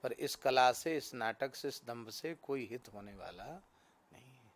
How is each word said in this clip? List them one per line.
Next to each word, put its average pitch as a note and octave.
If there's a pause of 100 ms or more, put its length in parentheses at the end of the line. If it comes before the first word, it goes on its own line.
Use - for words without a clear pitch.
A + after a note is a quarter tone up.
पर C3
इस -
कला B2+
से, D#3+
इस -
नाटक A#2+
से, -
इस -
दंभ A#2
से D#3+
कोई C#3
हित A#2+
होने G2+
वाला F2+ (680)
नहीं B2+
है। B2